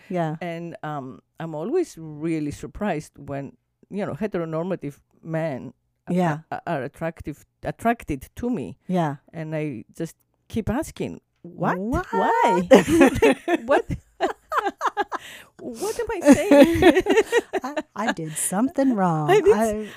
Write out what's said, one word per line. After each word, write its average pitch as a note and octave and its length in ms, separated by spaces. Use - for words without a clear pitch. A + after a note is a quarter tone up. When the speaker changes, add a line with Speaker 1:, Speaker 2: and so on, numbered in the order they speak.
Speaker 1:
yeah. E3 320
Speaker 2:
And, E3+ 420
um, C3+ 380
I'm E3 160
always C4 420
really D#3 540
surprised D3+ 680
when, C#3 380
you F#3+ 160
know, - 80
heteronormative E3+ 840
men D#3+ 500
a-, F3 60
Speaker 1:
Yeah. F3 240
Speaker 2:
a-, - 160
are D3 160
attractive, D#3+ 640
attracted D#3+ 720
to A#3+ 140
me. D3 280
Speaker 1:
Yeah. E3 280
Speaker 2:
And D#3 220
I D3+ 280
just - 180
keep A3+ 220
asking, G#3 520
"What? F3 360
Speaker 1:
What? C4 340
Speaker 2:
Why? A4 580
<laughs> B3 960
What?" D4+ 200
<laughs> - 100
What E4 400
am A4 80
I - 20
saying? E4 720
<laughs> - 340
Speaker 1:
I, C#4 100
I G#3+ 180
did D#3+ 240
something B3+ 580
wrong. E3 340
Speaker 2:
I G4 120
did G3 160
s-, G#3+ 400